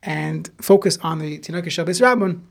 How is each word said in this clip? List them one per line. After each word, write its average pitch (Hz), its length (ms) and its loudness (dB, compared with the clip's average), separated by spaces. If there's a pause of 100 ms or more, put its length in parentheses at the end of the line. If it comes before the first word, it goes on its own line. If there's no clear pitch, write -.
and 156 460 -6 (140)
focus 196 400 4
on 160 160 -4
the 151 220 -8
Tinok 175 240 -8
Yishal 165 200 -4
Beis 175 160 -2
Rabban, 220 400 2 (100)